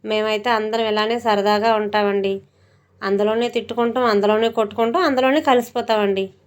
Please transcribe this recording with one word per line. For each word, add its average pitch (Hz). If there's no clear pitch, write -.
మేమైతే 214
అందరం 220
ఇలానే 214
సరదాగా 208
ఉంటామండి. 202
అందులోనే 208
తిట్టుకుంటాం, 233
అందులోనే 214
కొట్టుకుంటాం, 226
అందులోనే 269
కలిసిపోతామండి. 226